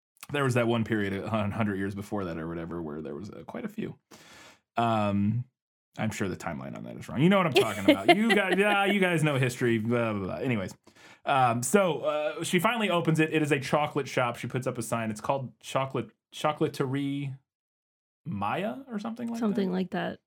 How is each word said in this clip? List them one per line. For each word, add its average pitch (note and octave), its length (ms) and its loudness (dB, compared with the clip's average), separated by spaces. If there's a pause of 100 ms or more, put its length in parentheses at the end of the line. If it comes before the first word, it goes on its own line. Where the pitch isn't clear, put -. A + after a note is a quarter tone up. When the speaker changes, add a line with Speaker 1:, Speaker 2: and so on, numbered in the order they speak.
(300)
Speaker 1:
there C#3+ 140 0
was B2+ 100 2
that A#2+ 140 4
one A#2 160 2
period, G#2 280 -2
a G2 160 -6
hun-, G#2 220 -2
hundred G#2 280 -2
years G2 180 -4
before G2 300 -6
that E2 120 -6
or D#2+ 80 -6
whatever, E2+ 340 -6
where D#2 220 -8
there C#2+ 140 -8
was, F#2+ 140 -12
uh, - 140 -16
quite - 200 -10
a G#3+ 40 -8
few. - 280 -8 (800)
Um, G#2+ 680 2 (540)
I'm A2 120 -2
sure G#2 180 -2
the E2+ 80 -4
timeline C2+ 400 -10
on A1 80 -14
that A#1 120 -14
is - 120 -14
wrong. G2+ 120 -4
You D#3+ 80 6
know G3+ 80 6
what F#3 100 4
I'm D3 60 -2
talking - 380 2
about. D4 260 6
You A3+ 180 4
guys, F#3+ 200 4
Speaker 2:
<laughs> F#3 40 4
Speaker 1:
yeah, G3+ 280 4
you G3+ 140 4
guys F3 220 4
know D3+ 140 4
history, B2 420 2
blah, A#2 360 0
blah, G2 100 -2
blah. F2+ 120 -4
Anyways, G#2 380 -2 (520)
um, B2+ 360 4
so, E3+ 380 2
uh, D3+ 440 -2
she F3+ 140 0
finally A3 320 2
opens D#3+ 300 2
it. D#3 120 2
It D#3 100 2
is D3 100 0
a C#3+ 80 2
chocolate D3 480 0
shop. A#2+ 280 0
She - 100 -8
puts B2+ 200 -6
up B2 120 -4
a A#2 40 -6
sign. A2+ 280 -4
It's G#2+ 100 -8
called C3+ 400 -4
Chocolate, C3+ 480 -2 (260)
Chocolaterie C#3+ 1000 -2 (880)
Maya D#3 520 -2 (140)
or A3+ 80 -6
something A3+ 300 -6
like A#3 100 -6
Speaker 2:
Something G3+ 300 0
Speaker 1:
that. F3+ 60 -2
Speaker 2:
like F#3 160 -2
that. E3+ 360 -4